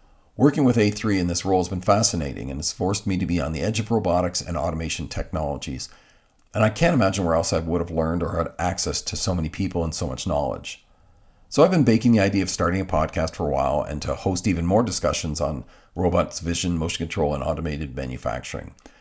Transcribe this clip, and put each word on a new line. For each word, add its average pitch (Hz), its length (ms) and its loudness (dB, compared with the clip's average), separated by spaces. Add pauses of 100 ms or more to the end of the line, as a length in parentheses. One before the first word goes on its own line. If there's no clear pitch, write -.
(360)
Working 143 300 4
with 123 120 4
A 104 140 4
three 104 260 0
in 87 100 0
this 85 180 -2
role 92 160 2
has 87 80 -2
been 92 100 -4
fascinating 73 720 0
and 67 80 -6
has - 140 -4
forced 98 340 -2
me 95 100 0
to 92 80 0
be 87 140 0
on 78 140 -2
the 71 80 -4
edge 110 180 -2
of 110 120 -2
robotics 90 500 0
and 85 160 -6
automation 80 500 -4
technologies. 71 800 -6 (680)
And 107 120 4
I 110 40 6
can't 165 240 2
imagine 98 300 2
where 82 120 2
else 82 180 0
I 85 60 2
would 82 200 0
have 85 120 -4
learned 82 320 0
or 78 120 -4
had 82 140 -2 (100)
access 87 440 -2
to - 120 -6
so 92 180 -2
many 85 140 0
people 87 380 -2
and 80 100 -4
so 82 120 -4
much 64 200 -6
knowledge. 71 580 -4 (640)
So - 160 6
I've 180 80 6
been 160 140 6
baking 113 260 6
the 113 80 8
idea 98 240 4
of 95 60 -4
starting 90 320 0
a 90 40 -4
podcast 80 500 0
for 76 120 -2
a 71 60 0
while 69 300 0
and 73 180 -6
to 67 140 -4
host 95 340 -2
even 85 160 2
more 101 180 4
discussions 80 560 -2
on 71 240 -2 (320)
robots, 87 460 0
vision, 85 360 -2
motion 80 280 -2
control, 76 280 0
and 69 80 -4
automated 76 540 -4
manufacturing. 64 800 -8 (260)